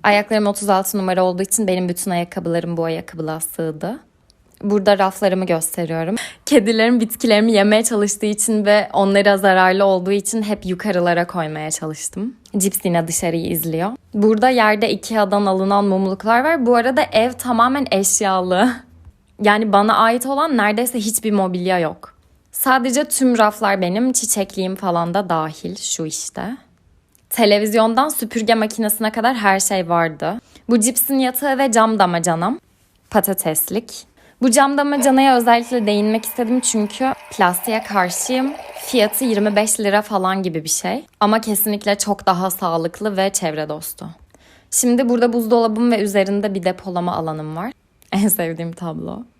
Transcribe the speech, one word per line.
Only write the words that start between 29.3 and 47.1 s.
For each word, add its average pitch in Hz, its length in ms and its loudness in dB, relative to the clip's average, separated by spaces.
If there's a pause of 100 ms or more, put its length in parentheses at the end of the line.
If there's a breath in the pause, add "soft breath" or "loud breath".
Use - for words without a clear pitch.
her 196 240 2
şey 190 300 -2
vardı. 165 500 -2 (300 soft breath)
Bu 233 100 4
cipsin 254 400 0
yatağı 262 380 -2
ve 269 140 2
cam 220 280 2
damacanam. 175 600 0 (500)
Patateslik. 196 1040 -4 (300 soft breath)
Bu 254 80 4
cam 277 260 4
damacanaya 269 600 4
özellikle 240 480 2
değinmek 214 400 2
istedim 247 340 -2
çünkü 233 540 -2 (180)
plastiğe 208 520 0
karşıyım. 226 720 -2 (320)
Fiyatı 214 400 0
yirmi 208 300 0
beş 214 240 0
lira 208 220 2
falan 190 420 -2
gibi 160 200 -4
bir 160 60 -8
şey. 214 360 -4 (140)
Ama 214 220 2
kesinlikle 208 560 -2
çok 202 280 -4
daha 185 260 0
sağlıklı 175 680 -4
ve 190 120 0
çevre 156 400 -4
dostu. 156 400 -12 (600 soft breath)
Şimdi 247 380 2
burada 240 240 2
buzdolabım 226 580 2
ve 226 80 2
üzerinde 202 540 0
bir 190 100 -4
depolama 180 520 -4